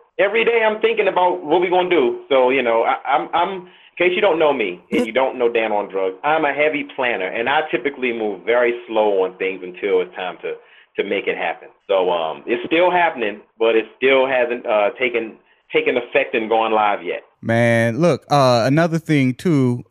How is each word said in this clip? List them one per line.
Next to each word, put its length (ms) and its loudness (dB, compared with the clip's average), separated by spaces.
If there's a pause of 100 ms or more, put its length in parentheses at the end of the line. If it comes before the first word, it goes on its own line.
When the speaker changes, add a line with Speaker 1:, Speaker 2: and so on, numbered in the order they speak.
(200)
Speaker 1:
every 260 0
day 200 2
I'm 160 -2
thinking 260 0
about 360 0
what 180 2
we 80 0
gonna 200 2
do. 400 0
So, 200 4
you 120 2
know, 220 2
I, 120 0 (120)
I'm, 260 0
I'm, 340 -2 (320)
in 80 4
case 80 0
you 60 -4
don't 180 2
know 140 4
me 280 -4 (100)
and 140 0
you 60 -6
don't 260 0
know 140 2
Dan 200 0
on 180 -2
Drugs, 340 -4
I'm 220 0
a 80 0
heavy 320 -2 (100)
planner, 320 -2
and 220 -4
I 200 0
typically 440 -4
move 320 -6
very 280 2 (140)
slow 360 2
on 140 -4
things 260 -4
until 380 0
it's 140 -8
time 260 -8
to, 120 -8 (440)
to 100 0
make 200 -4
it 100 -2
happen. 300 -8 (200)
So, 220 2
um, 380 -4
it's 180 -4
still 260 2
happening, 500 -2 (180)
but 160 2
it 100 2 (120)
still 300 4
hasn't, 380 -2
uh, 320 2
taken, 400 -4 (360)
taken 240 0
effect 380 -2
and 140 -2
gone 220 2
live 320 0
yet. 180 -6 (220)
Speaker 2:
Man, 560 2
look, 300 0
uh, 360 4
another 340 2
thing 340 0
too, 580 0